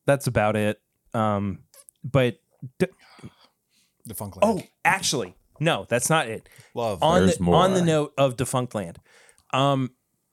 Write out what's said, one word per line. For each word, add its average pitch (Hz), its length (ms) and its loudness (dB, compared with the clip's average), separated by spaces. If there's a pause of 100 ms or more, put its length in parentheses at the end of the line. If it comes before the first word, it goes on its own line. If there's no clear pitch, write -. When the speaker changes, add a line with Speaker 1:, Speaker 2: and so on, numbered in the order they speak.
Speaker 1:
that's 139 220 0
about 107 280 2
it. 107 240 0 (340)
Um, 101 460 -2 (440)
but 127 340 0 (420)
d- 180 80 0 (1200)
Speaker 2:
Defunct 101 340 -10
Land. 202 200 2
Speaker 1:
oh, - 60 -18 (180)
actually, 160 500 -2 (240)
no, 143 300 0
that's 120 200 0
not 156 180 2
it. 107 200 -12 (260)
Speaker 2:
Love. 110 280 -4
Speaker 1:
On 175 240 4
Speaker 3:
There's 180 120 4
Speaker 1:
the, 185 140 -2
on 185 220 6
the 185 60 2
Speaker 3:
more. 175 80 2
Speaker 1:
note 151 300 0
of 135 200 0
Defunct 123 380 -4
Land, 92 240 -10 (540)
um, 135 380 0 (420)